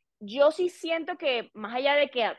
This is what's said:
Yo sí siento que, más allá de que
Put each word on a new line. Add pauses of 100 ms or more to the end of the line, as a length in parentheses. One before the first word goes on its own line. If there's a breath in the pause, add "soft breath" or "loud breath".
(200)
Yo
sí
siento
que,
más
allá
de
que (120)